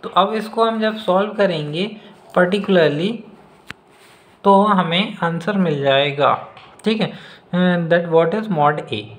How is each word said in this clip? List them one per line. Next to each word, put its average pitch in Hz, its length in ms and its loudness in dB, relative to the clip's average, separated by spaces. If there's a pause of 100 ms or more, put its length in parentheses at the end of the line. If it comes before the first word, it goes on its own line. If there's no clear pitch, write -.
तो - 60 -10
अब 196 240 0
इसको 214 320 -4
हम 226 140 -4
जब 214 160 -2
solve 202 360 -2
करेंगे 180 680 -4 (400)
particularly 180 720 2 (1300)
तो 196 200 6
हमें 190 600 0
answer 170 340 -4
मिल 156 240 0
जाएगा, 139 520 2 (520)
ठीक 214 160 0
है। 165 100 -4
Uh, 175 800 -2
that 175 200 0
what 165 200 4
is 220 240 -4
mod 147 240 2 (120)
A, 104 80 -6 (160)